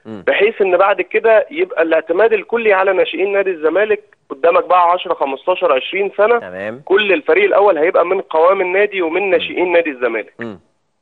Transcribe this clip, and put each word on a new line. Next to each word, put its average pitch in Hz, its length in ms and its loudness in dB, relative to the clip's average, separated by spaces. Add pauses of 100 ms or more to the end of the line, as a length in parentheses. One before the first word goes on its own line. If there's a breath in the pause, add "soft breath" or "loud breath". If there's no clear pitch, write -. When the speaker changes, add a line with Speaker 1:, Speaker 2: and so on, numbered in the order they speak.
Speaker 1:
مم. 107 200 -14
Speaker 2:
بحيث 190 360 0
إن 185 140 2
بعد 190 240 2
كده 214 500 2
يبقى 165 320 -2
الاعتماد 170 500 0
الكلي 220 400 0
على 190 200 2
ناشئين 180 400 -2
نادي 196 180 0
الزمالك. 190 520 0 (280)
قدامك 160 340 0
بقى 175 260 2
عشرة، 180 240 -2
خمستاشر، 156 580 -2
عشرين 185 440 -4
سنة، 226 220 2
Speaker 1:
تمام. 101 460 -10
Speaker 2:
كل 202 280 0
الفريق 165 320 2
الأول 196 340 2
هيبقى 165 280 2
من 190 140 -2
قوام 175 400 2
النادي 190 420 -2
ومن 170 200 -2
Speaker 1:
مم. 196 80 -4
Speaker 2:
ناشئين 170 420 -2
نادي 170 180 2
الزمالك. 117 480 -6
Speaker 1:
مم. 110 220 -12 (420)